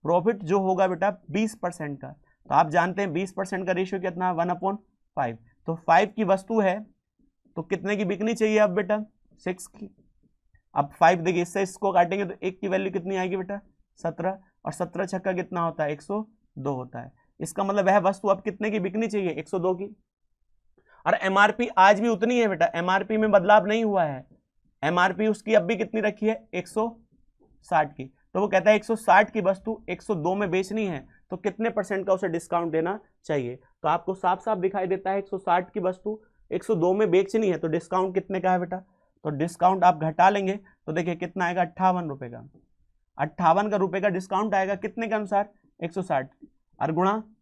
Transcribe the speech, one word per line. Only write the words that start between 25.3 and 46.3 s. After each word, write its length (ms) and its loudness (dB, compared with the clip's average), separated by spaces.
अब 80 8
भी 140 -2
कितनी 260 -4
रखी 240 -2
है, 280 -2
एक 140 -6
सौ 200 -4
साठ 220 2
की। 180 -14
तो 60 0
वो 80 0
कहता 220 4
है 60 6
एक 80 -2
सौ 120 -2
साठ 340 4
की 120 -2
वस्तु 460 -2
एक 140 -8
सौ 140 -4
दो 180 0
में 160 -2
बेचनी 360 -2
है 200 -8
तो 80 -8
कितने 320 -2
परसेंट 360 -4
का 60 2
उसे 160 0
डिस्काउंट 440 -2
देना 260 -2
चाहिए। 300 -4
तो 60 0
आपको 260 -2
साफ 260 -2
साफ 180 -4
दिखाई 280 -2
देता 240 -4
है 80 -2
एक 100 -8
सौ 100 -6
साठ 340 -2
की 100 -4
वस्तु 360 -6
एक 140 -4
सौ 120 0
दो 180 2
में 160 2
बेचनी 380 2
है 100 0
तो 100 -4
डिस्काउंट 460 -2
कितने 260 -4
का 120 2
है 60 2
बेटा, 180 -4
तो 560 -12
डिस्काउंट 520 2
आप 160 6
घटा 280 4
लेंगे 280 0
तो 60 -6
देखिए 240 -2
कितना 280 -4
आएगा, 180 0
अट्ठावन 460 0
रुपये 220 -10
का। 140 -16
अट्ठावन 520 2
का 60 -2
रुपये 240 -2
का 100 0
डिस्काउंट 440 -2
आएगा 220 0
कितने 320 -8
के 60 -2
अनुसार, 340 -2
एक 120 -6
सौ 100 -6
साठ 280 -2